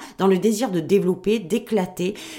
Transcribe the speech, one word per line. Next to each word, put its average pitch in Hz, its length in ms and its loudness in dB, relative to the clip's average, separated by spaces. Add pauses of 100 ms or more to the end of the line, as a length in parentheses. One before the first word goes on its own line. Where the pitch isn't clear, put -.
(160)
dans 180 100 2
le 190 120 6
désir 220 320 0
de 175 100 0
développer, 185 580 2
d'éclater, 185 760 -2 (240)